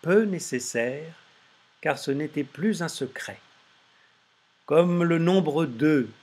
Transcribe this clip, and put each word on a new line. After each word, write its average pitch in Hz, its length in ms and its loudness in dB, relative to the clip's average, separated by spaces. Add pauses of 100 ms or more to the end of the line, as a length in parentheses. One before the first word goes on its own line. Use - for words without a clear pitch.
peu 196 220 4
nécessaire, 147 880 -4 (680)
car 139 160 -2
ce - 140 -6
n'était 147 320 -4
plus 170 380 -2
un 170 80 -4
secret. - 500 -10 (1300)
Comme 175 400 4
le 170 120 2
nombre 165 480 2
deux 131 440 2 (120)